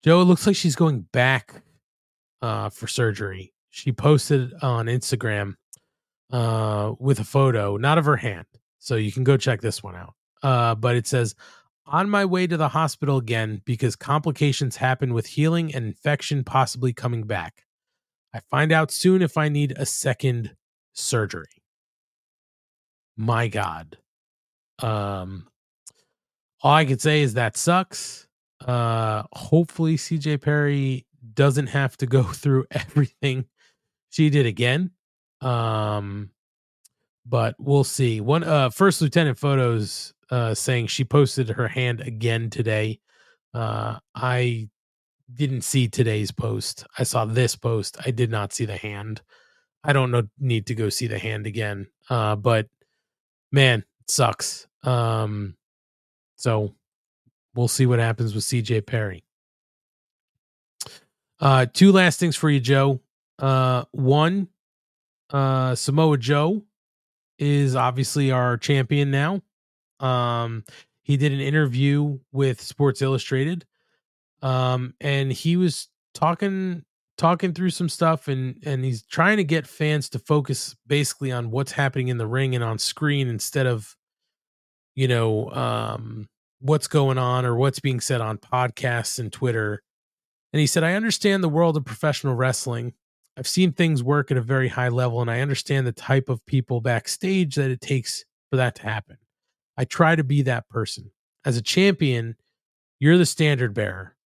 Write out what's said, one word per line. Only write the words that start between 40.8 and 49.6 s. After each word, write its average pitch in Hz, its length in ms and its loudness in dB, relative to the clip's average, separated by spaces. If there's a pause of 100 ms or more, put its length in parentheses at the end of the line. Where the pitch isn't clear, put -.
she - 160 -2
posted 135 460 2
her 113 180 -2
hand 123 340 -2
again 113 480 -4
today. 110 500 -2 (540)
Uh, 110 460 -4 (140)
I 123 560 -2 (640)
didn't 131 280 -2
see 127 260 0
today's 107 440 0
post. - 540 -6 (120)
I 127 60 -2
saw 117 220 -2
this 113 300 0
post. 113 500 -4
I 131 60 -2
did 117 180 0
not 104 240 -4
see 120 120 -4
the 101 120 -8
hand. 107 440 -10 (600)